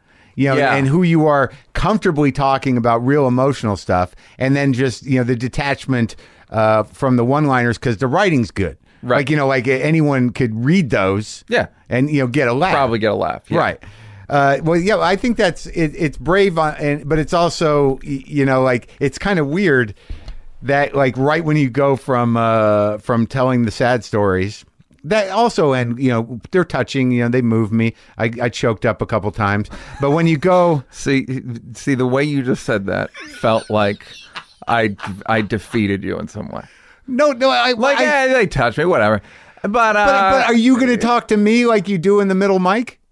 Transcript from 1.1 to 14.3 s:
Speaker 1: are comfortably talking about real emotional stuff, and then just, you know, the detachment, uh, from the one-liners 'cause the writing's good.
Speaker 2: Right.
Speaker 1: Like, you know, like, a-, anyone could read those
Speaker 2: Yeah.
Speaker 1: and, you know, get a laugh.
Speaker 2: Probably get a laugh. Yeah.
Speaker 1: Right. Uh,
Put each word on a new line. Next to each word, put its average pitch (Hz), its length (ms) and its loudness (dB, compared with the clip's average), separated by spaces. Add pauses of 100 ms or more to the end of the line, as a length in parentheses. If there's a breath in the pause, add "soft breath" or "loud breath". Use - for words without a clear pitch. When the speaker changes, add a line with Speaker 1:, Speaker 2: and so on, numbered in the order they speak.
Speaker 1:
are 139 240 2 (220 loud breath)
comfortably 156 580 0
talking 135 440 0
about 117 300 0
real 139 220 2
emotional 123 480 0
stuff, 90 400 -2 (200 soft breath)
and 135 200 0
then 139 160 2
just, 123 320 -2
you 135 140 0
know, 123 40 2
the 120 140 0
detachment, 131 800 -4 (340 loud breath)
uh, 110 320 2
from 127 320 -2
the 120 100 2
one-liners 131 540 0
'cause 117 200 -4
the 131 100 -2
writing's 156 420 0
good. 90 260 -4 (280 soft breath)
Speaker 2:
Right. 123 140 2
Speaker 1:
Like, 143 120 -2
you 151 60 2
know, 139 100 0
like, 131 220 0
a-, 131 160 0
anyone 147 460 2
could 117 340 -2
read 156 260 2
those 101 580 -2
Speaker 2:
Yeah. 180 180 0 (220 soft breath)
Speaker 1:
and, 131 220 0
you 147 100 0
know, 131 60 2
get 123 220 0
a 117 40 2
laugh. 165 200 0
Speaker 2:
Probably 127 260 0
get 104 140 0
a - 20 -2
laugh. 98 340 -4
Yeah. - 100 0
Speaker 1:
Right. 113 240 -2 (460 loud breath)
Uh, 139 360 2